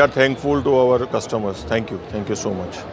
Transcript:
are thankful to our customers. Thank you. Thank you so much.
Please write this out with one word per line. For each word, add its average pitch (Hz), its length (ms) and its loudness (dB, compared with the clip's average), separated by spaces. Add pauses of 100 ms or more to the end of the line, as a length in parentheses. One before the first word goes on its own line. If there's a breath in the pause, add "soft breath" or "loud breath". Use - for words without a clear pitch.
are 139 180 4
thankful 135 460 2
to 139 60 2 (100)
our 123 180 4 (160)
customers. 104 420 -4 (140)
Thank 110 200 0
you. 92 80 -6 (120)
Thank 104 220 -6
you - 100 -4
so 107 160 -2
much. 87 160 -10 (160)